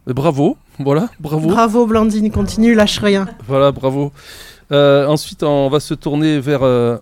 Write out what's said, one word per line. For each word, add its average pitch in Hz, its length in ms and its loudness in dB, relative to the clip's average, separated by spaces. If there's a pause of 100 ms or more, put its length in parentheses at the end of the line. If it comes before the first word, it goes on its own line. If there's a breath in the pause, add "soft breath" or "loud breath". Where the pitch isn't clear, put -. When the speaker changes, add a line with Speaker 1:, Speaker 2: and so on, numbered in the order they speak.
Speaker 1:
Et 123 40 -6
bravo, 143 440 0 (220)
voilà, 143 280 0 (140)
bravo. 156 260 -4
Speaker 2:
Bravo 226 400 2
Blandine, 220 420 0
continue, 220 460 0
lâche 208 240 2
rien. 196 260 0 (220)
Speaker 1:
Voilà, 139 240 2
bravo. 135 400 -4 (600 loud breath)
Euh, 143 360 4
ensuite, 151 360 -4
on 143 260 0
va 147 100 0
se 160 140 -6
tourner 151 460 -2
vers, 135 240 -2
euh, 120 380 0